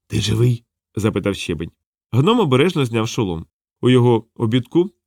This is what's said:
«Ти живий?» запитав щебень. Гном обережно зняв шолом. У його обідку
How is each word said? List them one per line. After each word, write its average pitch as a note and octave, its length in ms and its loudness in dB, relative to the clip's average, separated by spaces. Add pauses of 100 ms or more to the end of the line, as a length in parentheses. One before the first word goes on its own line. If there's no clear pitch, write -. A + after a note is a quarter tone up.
«Ти A2 140 -4
живий?» A2+ 440 0 (320)
запитав G2+ 400 -2
щебень. E2 340 -8 (420)
Гном G3 280 2
обережно D3 440 2
зняв A2+ 240 -2
шолом. F2 380 -4 (340)
У A#2+ 100 2
його A#2+ 440 4
обідку B2+ 560 -2 (160)